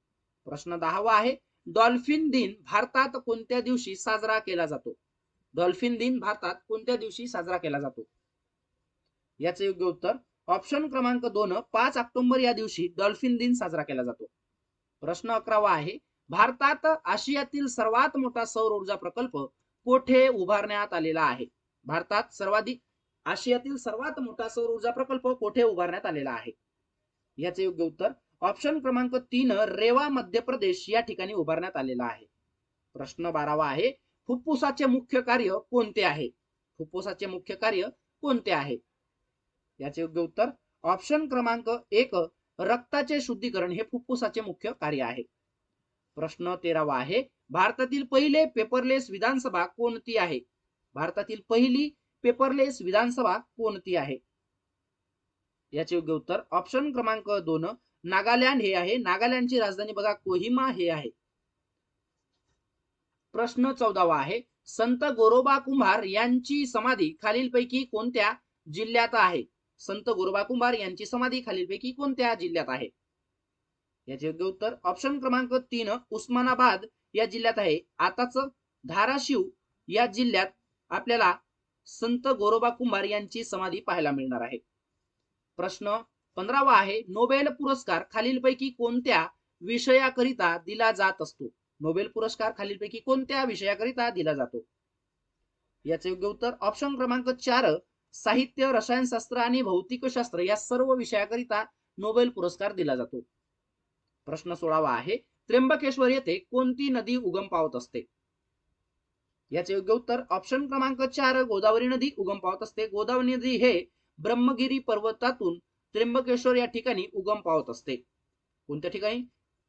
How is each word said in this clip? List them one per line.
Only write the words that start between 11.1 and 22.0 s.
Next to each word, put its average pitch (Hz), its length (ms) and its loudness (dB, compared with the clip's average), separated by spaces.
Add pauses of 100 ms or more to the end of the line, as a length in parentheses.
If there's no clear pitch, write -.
दोन, 208 280 0
पाच 240 440 0
ऑक्टोबर 247 420 2
या 240 140 4
दिवशी 202 340 -4 (100)
डॉल्फिन 208 400 2
दिन 247 160 2
साजरा 165 300 -2
केला 127 200 -4
जातो. 117 220 -8 (760)
प्रश्न 175 300 -6
अकरावा 214 420 4
आहे, 165 240 -2 (320)
भारतात 269 760 4
आशियातील 277 640 -2
सर्वात 247 500 2
मोठा 240 280 -2
सौर 220 260 0
ऊर्जा 196 240 -4
प्रकल्प 196 420 -6 (480)
कोठे 254 420 6
उभारण्यात 208 680 0
आलेला 160 280 0
आहे? 123 240 2 (380)
भारतात 165 400 -2 (100)